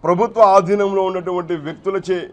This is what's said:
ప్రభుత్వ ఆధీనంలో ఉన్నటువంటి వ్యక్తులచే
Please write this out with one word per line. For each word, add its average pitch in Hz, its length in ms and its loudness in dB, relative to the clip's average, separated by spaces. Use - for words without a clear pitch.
ప్రభుత్వ 208 380 0
ఆధీనంలో 196 640 4
ఉన్నటువంటి 180 520 -4
వ్యక్తులచే 170 760 -6